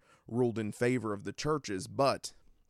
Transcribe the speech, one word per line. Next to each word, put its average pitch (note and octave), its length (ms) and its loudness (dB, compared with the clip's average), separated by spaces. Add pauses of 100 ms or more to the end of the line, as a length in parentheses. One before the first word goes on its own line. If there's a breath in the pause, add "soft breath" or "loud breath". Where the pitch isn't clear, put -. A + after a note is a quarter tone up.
(280 soft breath)
ruled A#2 320 2
in G#2+ 120 -2
favor A#2+ 420 2
of G#2 100 -8
the - 100 -6
churches, C3+ 540 -2
but, A2 440 0 (380)